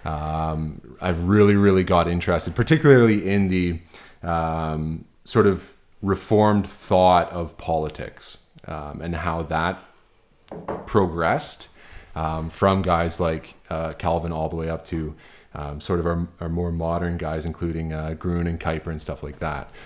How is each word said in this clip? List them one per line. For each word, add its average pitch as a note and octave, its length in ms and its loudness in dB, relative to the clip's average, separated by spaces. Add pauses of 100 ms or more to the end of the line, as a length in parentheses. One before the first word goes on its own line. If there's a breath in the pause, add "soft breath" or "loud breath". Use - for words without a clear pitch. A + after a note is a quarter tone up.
Um, D#2 760 -4 (200)
I've F2 280 -2
really, G2+ 260 6
really G2 300 6
got E2+ 240 4
interested, F2 480 0
particularly A#2+ 720 6
in G2 160 2
the, F2+ 320 0 (500 loud breath)
um, D#2+ 760 -2 (200)
sort G#2 220 4
of F#2 280 0 (280)
Reformed G#2 640 2
thought F#2 640 4
of E2+ 280 -8
politics, - 840 -6 (260)
um, D2+ 340 -10
and E2+ 140 -4
how E2 280 -4
that D#2+ 360 -2 (1080)
progressed, F2+ 840 -2 (480 soft breath)
um, D#2+ 340 -4
from F#2+ 320 2
guys E2+ 380 0
like, E2 340 -2 (160)
uh, E2 220 -6
Calvin E2 400 -2
all D#2+ 160 -4
the E2 80 -6
way D#2+ 120 -4
up E2 180 -8
to D#2 280 -6 (400 soft breath)
um, D2 260 -10
sort F2+ 200 -2
of E2 60 -2
our, E2+ 220 -2 (120)
our E2+ 80 -6
more E2+ 240 -2
modern E2+ 440 -2
guys, D#2+ 300 -6
including, E2 460 -6
uh, D#2 260 -6
Gruen F2 280 -2
and E2+ 140 -4
Kuyper D#2+ 280 -4
and D#2 120 -6
stuff - 220 -10
like D2 180 -12
that. D2+ 300 -8 (160 loud breath)